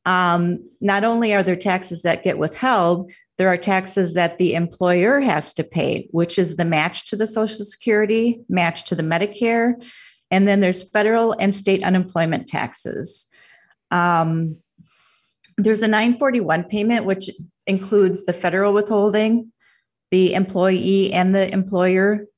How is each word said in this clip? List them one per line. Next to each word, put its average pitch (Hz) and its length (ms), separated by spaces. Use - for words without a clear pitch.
Um, 175 640
not 202 220
only 233 280
are 202 100
there 180 140
taxes 180 460
that 170 200
get 185 140
withheld, 175 720
there 185 100
are 180 80
taxes 185 560
that 170 240
the 180 180
employer 180 640
has 185 340
to 156 100
pay, 147 460
which 170 280
is 165 180
the 170 100
match 165 420
to 208 80
the 214 100
Social 220 380
Security, 226 840
match 170 340
to - 100
the 160 80
Medicare, 226 720
and 196 160
then 202 140
there's 185 300
federal 220 420
and 196 220
state 190 280
unemployment 180 640
taxes. - 800
Um, 165 680
there's 214 240
a 220 80
nine 226 300
forty-one 190 460
payment, 208 420
which 190 240
includes 190 600
the 175 80
federal 190 400
withholding, 214 800
the 185 240
employee 190 800
and 185 220
the 190 160
employer 190 760